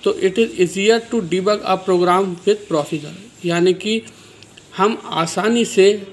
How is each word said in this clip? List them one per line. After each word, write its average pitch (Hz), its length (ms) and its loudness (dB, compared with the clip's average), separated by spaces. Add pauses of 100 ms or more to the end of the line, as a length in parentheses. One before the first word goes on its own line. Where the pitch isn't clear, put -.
तो 196 100 0
it 185 200 -2
is 226 140 2
easier 202 540 2 (120)
to 226 80 0
debug 185 360 -2 (120)
a 190 80 2 (120)
program 180 340 4
with 190 320 -2 (160)
procedure, 160 760 -8
यानी 170 280 2
कि 214 280 -4 (760)
हम 208 280 0
आसानी 196 600 -2
से 202 480 4